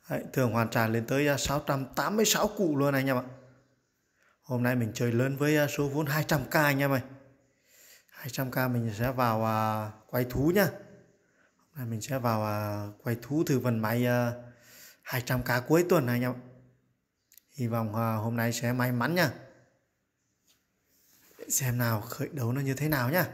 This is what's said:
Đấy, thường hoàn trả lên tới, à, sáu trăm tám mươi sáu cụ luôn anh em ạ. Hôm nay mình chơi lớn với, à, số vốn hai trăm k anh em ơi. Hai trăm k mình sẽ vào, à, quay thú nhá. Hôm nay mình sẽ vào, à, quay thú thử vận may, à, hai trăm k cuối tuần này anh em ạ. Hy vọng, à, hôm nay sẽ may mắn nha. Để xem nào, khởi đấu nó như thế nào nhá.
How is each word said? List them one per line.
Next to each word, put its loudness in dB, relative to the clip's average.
Đấy, -4
thường 2
hoàn 2
trả 2
lên 0
tới, 0
à, 2
sáu -2
trăm -2
tám 0
mươi 4
sáu 2
cụ 0
luôn 2
anh 2
em 2
ạ. -2
Hôm -2
nay 2
mình 0
chơi 0
lớn 2
với, 2
à, 4
số -2
vốn -2
hai 0
trăm 0
k -6
anh 4
em 2
ơi. 2
Hai -14
trăm -4
k -6
mình -2
sẽ 0
vào, 2
à, 0
quay -2
thú 2
nhá. 6
Hôm -12
nay -8
mình -6
sẽ -4
vào, 0
à, -4
quay -2
thú 0
thử 2
vận 0
may, 0
à, 2
hai -4
trăm -2
k 0
cuối 4
tuần 4
này 2
anh 0
em 0
ạ. -10
Hy -4
vọng, -2
à, 0
hôm -2
nay 0
sẽ -2
may 0
mắn 0
nha. 4
Để -16
xem 0
nào, 2
khởi -6
đấu -2
nó -2
như 0
thế 0
nào 2
nhá. 2